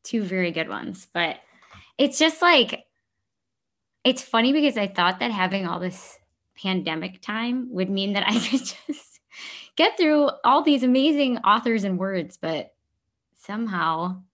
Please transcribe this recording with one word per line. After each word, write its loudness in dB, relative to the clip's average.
two -2
very -2
good -4
ones. -10
But -2
it's 2
just, 2
like, 4
it's 0
funny 2
because 2
I -2
thought 0
that -2
having -2
all -6
this -8
pandemic -4
time -6
would -4
mean -2
that 0
I 2
<laughs> -
could -2
just -12
get 2
through 4
all 4
these 4
amazing 2
authors 2
and -2
words, -4
but -6
somehow -4